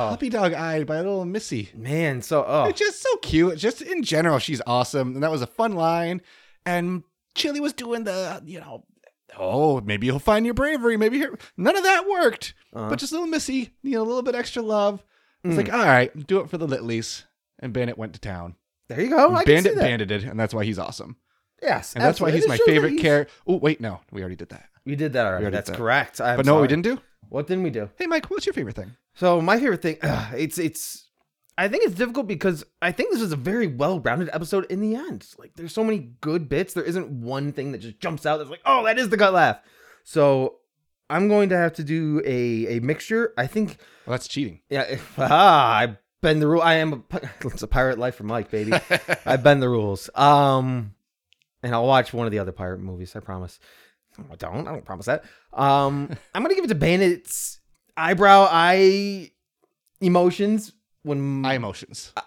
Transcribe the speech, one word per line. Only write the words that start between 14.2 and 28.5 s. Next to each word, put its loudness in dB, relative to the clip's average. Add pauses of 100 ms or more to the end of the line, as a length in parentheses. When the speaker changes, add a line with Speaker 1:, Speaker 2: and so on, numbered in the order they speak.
Speaker 2:
bit -2
extra -6
love. 0 (420)
It's 0
Speaker 1:
Mm. 2
Speaker 2:
like, 0
"All 2
right, 4
do 2
it -6
for -8
the -4
Littlies." -6 (340)
And -10
Bandit -4
went -10
to -20
town. -12 (340)
Speaker 1:
There -6
you 0
go. 8
Speaker 2:
And 2
Speaker 1:
I 2
can 8
Speaker 2:
Bandit 4
Speaker 1:
see -2
that. 2
Speaker 2:
bandited, -2
and -8
that's -2
why -2
he's -4
awesome. -12 (460)
Speaker 1:
Yes, -4
Speaker 2:
And -2
that's 4
why 2
Speaker 1:
absolutely. 2
Speaker 2:
he's 4
Speaker 1:
It 2
Speaker 2:
my 2
Speaker 1:
shows 4
that 8
Speaker 2:
favorite 4
Speaker 1:
he's -2
Speaker 2:
char-, 4 (200)
oh, 2
wait, 0
no. -8 (100)
We -12
already -10
did -16
that. -20 (180)
Speaker 1:
We -6
did -2
that 2
already. -2
Speaker 2:
We 0
already -2
Speaker 1:
That's -6
Speaker 2:
did -8
that. -8
Speaker 1:
correct. -2
I'm 0
Speaker 2:
But 0
know 6
what 6
we 4
Speaker 1:
sorry. 0
Speaker 2:
didn't -2
do? -18 (260)
Speaker 1:
What -6
didn't -2
we -4
do? -8
Speaker 2:
Hey, -6
Mike, -4
what's -6
your -4